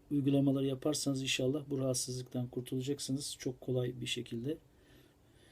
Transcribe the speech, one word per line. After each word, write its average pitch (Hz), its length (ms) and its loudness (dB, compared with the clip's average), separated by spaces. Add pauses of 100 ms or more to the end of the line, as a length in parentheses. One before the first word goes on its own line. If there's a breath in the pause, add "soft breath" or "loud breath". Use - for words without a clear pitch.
(100)
uygulamaları 139 560 4
yaparsanız 139 560 0
inşallah 135 480 0
bu 139 80 0
rahatsızlıktan 127 720 -2
kurtulacaksınız. 135 880 -4
Çok 127 220 -6
kolay 127 400 -2
bir 123 60 -6
şekilde. 120 520 -4 (920 soft breath)